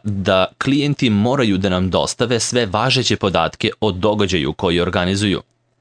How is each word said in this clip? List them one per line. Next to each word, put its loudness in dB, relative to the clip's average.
da 0
klijenti 0
moraju 2
da 0
nam 0
dostave 0
sve -2
važeće 0
podatke 0
o 0
događaju 0
koji 0
organizuju, 0